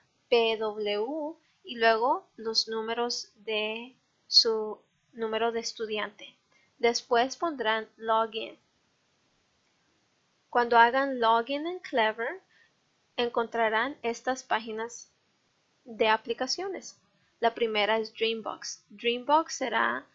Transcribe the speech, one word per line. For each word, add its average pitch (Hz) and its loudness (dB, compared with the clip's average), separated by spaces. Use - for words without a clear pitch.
P 226 4
W 220 -4
y 254 -12
luego 226 2
los 220 -2
números 233 -4
de 220 -6
su 220 2
número 226 -2
de 226 -6
estudiante. 214 -8
Después 233 2
pondrán 220 -2
Login. 220 -2
Cuando 240 6
hagan 262 6
Login 233 2
en 359 -6
Clever, 233 -2
encontrarán 233 0
estas 247 -6
páginas 226 -6
de 226 0
aplicaciones. 269 -2
La 233 2
primera 214 0
es 220 -6
Dreambox. - -6
Dreambox 247 0
será 226 -2